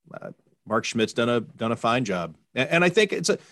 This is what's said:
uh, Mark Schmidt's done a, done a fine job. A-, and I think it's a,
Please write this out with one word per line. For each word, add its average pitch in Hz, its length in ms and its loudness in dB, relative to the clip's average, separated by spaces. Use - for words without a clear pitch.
uh, - 180 -14
Mark 110 180 0
Schmidt's 110 280 0
done 120 160 0
a, 120 100 2
done 113 320 -4
a 113 40 0
fine 120 300 0
job. 87 300 -4
A-, 131 180 -2
and 170 120 4
I 180 60 4
think 208 220 2
it's - 180 -2
a, 202 100 0